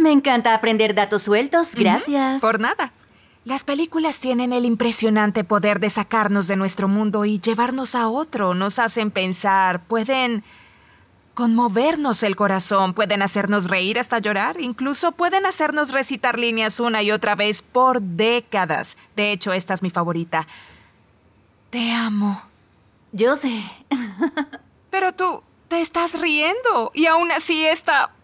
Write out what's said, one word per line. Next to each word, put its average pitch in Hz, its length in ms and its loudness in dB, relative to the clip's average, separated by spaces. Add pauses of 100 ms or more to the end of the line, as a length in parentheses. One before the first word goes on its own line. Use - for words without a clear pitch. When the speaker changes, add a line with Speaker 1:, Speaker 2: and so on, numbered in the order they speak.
Speaker 1:
me 311 120 6
encanta 240 420 4
aprender 220 400 2
datos 208 300 0
sueltos. 277 500 2
Speaker 2:
Ujú, 233 80 0
Speaker 1:
Gracias. 262 580 2
Speaker 2:
por 226 180 2
nada. 262 360 -2 (500)
Las 254 200 -4
películas 311 540 -2
tienen 247 360 -2
el 240 100 0
impresionante 220 800 2
poder 202 340 2
de 202 120 0
sacarnos 202 580 0
de 196 80 0
nuestro 190 320 -2
mundo 208 380 0
y 214 120 0
llevarnos 247 560 -2
a 233 140 0
otro. 220 460 -2
Nos 196 240 -2
hacen 226 320 0
pensar, 185 760 0
pueden 233 580 0 (920)
conmovernos 240 880 2
el 196 120 0
corazón, 190 560 0
pueden 202 300 0
hacernos 202 460 0
reír 190 300 0
hasta 240 200 -2
llorar, 214 420 -2
incluso 277 520 -2
pueden 381 340 0
hacernos 302 440 0
recitar 262 480 -2
líneas 226 400 0
una 233 240 0
y 208 80 2
otra 214 260 0
vez 208 260 -2
por 254 400 2
décadas. 190 960 -2 (180)
De 208 160 0
hecho, 190 220 -4
esta 185 180 -4
es 185 80 -4
mi 185 80 -2
favorita. 170 580 -2 (1200)
"Te 233 200 -2
amo." 208 520 -2 (680)
Speaker 1:
Yo 226 240 2
sé. 233 280 -4 (240)
<laughs> 247 1000 -6
Speaker 2:
Pero 370 240 0
tú 370 280 -2 (260)
te 339 120 0
estás 339 400 -2
riendo 330 720 0
y 320 140 2
aún 330 260 2
así 311 320 0
esta 311 480 2 (120)